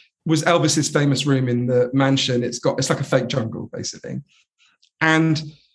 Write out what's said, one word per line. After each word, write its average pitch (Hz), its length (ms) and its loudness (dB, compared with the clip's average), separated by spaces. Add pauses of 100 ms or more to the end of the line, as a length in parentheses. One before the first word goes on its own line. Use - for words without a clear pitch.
(260)
was 156 160 2
Elvis's 156 460 2
famous 143 380 0
room 131 220 2
in 120 180 0
the 123 260 2
mansion. 135 500 2
It's 120 160 -6
got, 139 220 -2
it's 135 100 0
like 156 100 -2
a 143 40 -6
fake 120 240 0
jungle, - 440 -6
basically. - 480 -10 (800)
And 160 400 4 (340)